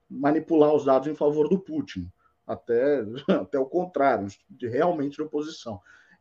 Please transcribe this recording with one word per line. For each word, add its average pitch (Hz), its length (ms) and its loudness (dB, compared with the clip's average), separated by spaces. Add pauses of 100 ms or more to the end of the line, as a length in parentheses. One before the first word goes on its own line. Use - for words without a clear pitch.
manipular 151 640 2
os 143 100 0
dados 135 220 4
em 151 80 -4
favor 151 320 2
do 185 120 2
Putin, 131 480 -8 (380)
até, 120 600 0
<laughs> 120 240 -6
até 143 280 -2
o 131 80 0
contrário, 139 580 0
um 101 40 -6
instituto - 300 -18
de, 123 100 -8
realmente 147 480 -2
de 151 60 -6
oposição. 151 580 -8 (420)